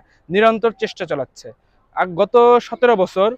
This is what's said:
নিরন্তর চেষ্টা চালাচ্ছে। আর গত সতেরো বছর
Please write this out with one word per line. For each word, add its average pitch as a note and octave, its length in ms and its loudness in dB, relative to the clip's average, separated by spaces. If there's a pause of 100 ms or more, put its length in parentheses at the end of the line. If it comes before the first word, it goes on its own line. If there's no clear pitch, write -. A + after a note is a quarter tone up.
(300)
নিরন্তর A3 400 0
চেষ্টা G#3 360 -10
চালাচ্ছে। C#3 420 -10 (480)
আর F3 100 -2
গত F#3 280 -2 (280)
সতেরো A#3 340 0
বছর F#3 420 0